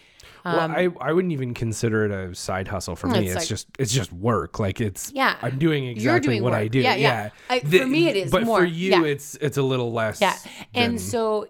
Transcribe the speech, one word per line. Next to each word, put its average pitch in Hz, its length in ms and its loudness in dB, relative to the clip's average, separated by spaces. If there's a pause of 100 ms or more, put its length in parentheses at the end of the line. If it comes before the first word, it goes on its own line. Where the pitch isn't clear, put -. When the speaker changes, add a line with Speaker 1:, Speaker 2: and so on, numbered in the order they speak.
(460)
Speaker 1:
Well, 170 140 2
Speaker 2:
um, 160 120 0
Speaker 1:
I, 175 180 2 (120)
I 135 100 -2
wouldn't 180 220 2
even 127 200 -4
consider 110 520 0
it 104 60 0
a 95 220 -6
side 95 340 -6
hustle 90 280 -6
for - 120 -6
Speaker 2:
No, 247 120 2
Speaker 1:
me. 107 60 2
Speaker 2:
it's 92 60 -2
Speaker 1:
It's 90 100 -2
Speaker 2:
like 80 60 -4
Speaker 1:
just, - 200 -6 (100)
it's 120 160 -2
just 123 200 -2
work. 92 460 -2
Like, 98 200 -2
it's, 107 340 -4
Speaker 2:
Yeah. 262 280 0
Speaker 1:
I'm 123 180 -4
doing 151 240 2
Speaker 2:
You're 123 80 -6
Speaker 1:
exactly 214 440 2
Speaker 2:
doing 107 80 0
Speaker 1:
what 123 100 2
I 107 100 0
Speaker 2:
work. 110 80 -2
Speaker 1:
do. 131 80 2
Speaker 2:
Yeah, 247 160 4
yeah. 110 300 2
Speaker 1:
Yeah. 107 40 -10 (200)
Speaker 2:
I, 247 100 2
for 147 80 -4
Speaker 1:
The, 185 180 6
Speaker 2:
me, 311 220 4
it 277 80 2
is 190 160 0
Speaker 1:
but 185 120 4
Speaker 2:
more. 226 160 4
Speaker 1:
for 180 60 6
you, 175 260 0
Speaker 2:
Yeah. 175 120 6
Speaker 1:
it's, 147 380 -2
it's 147 160 -2
a 139 60 2
little 127 280 0
less 113 300 -2
Speaker 2:
Yeah. 185 140 2 (380)
And 240 200 2
Speaker 1:
than 226 60 -4
Speaker 2:
so 214 500 -2